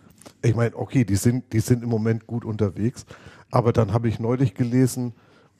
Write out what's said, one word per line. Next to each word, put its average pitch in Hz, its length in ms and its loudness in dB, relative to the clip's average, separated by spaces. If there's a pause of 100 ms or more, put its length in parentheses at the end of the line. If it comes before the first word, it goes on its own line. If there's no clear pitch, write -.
(440)
Ich 117 120 2
meine, 117 220 0
okay, 123 260 0
die 98 120 -2
sind, 123 380 0
die 110 60 2
sind 120 220 2
im 117 80 -6
Moment 113 380 -2
gut 117 180 -6
unterwegs, 107 600 -4 (440)
aber 117 240 2
dann 104 200 2
habe 117 160 2
ich 107 100 -2
neulich 123 340 0
gelesen, 123 600 0 (460)